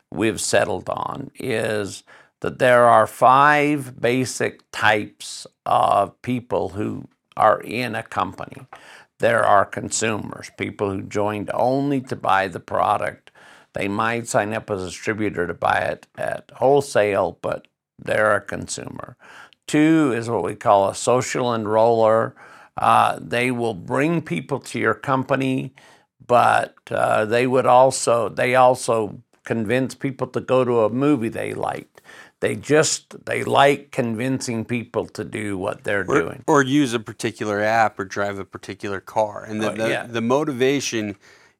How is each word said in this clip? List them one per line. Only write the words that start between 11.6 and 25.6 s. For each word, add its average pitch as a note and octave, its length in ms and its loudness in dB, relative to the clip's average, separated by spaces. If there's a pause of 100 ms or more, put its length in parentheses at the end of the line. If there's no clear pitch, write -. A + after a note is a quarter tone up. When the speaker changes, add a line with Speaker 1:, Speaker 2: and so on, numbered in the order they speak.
Speaker 1:
to A#2+ 140 -10
buy F#2+ 320 0
the F#2+ 120 -10
product. G2+ 680 -2 (420)
They - 160 -4
might A2+ 400 -4
sign G#2+ 240 0
up - 180 -6
as G2 120 -4
a F#2 60 -8
distributor G#2 580 -4
to E2+ 80 -6
buy G2+ 240 0 (120)
it - 160 -10 (120)
at - 380 -8
wholesale, G#2 840 2
but - 260 -6 (320)
they're G#2+ 360 0
a G2+ 60 0
consumer. - 760 -12 (500)
Two D#3 460 4
is A2+ 160 -4
what G#2 160 0
we - 100 -4
call G2+ 340 4
a - 60 -4
social B2+ 520 0
enroller. A2+ 880 2 (420)
Uh, A2+ 440 4
they B2 300 -2
will A#2 240 -2
bring C#3 460 -2
people D3+ 380 -6
to - 200 -10
your A2 160 2
company, C3 800 -2 (540)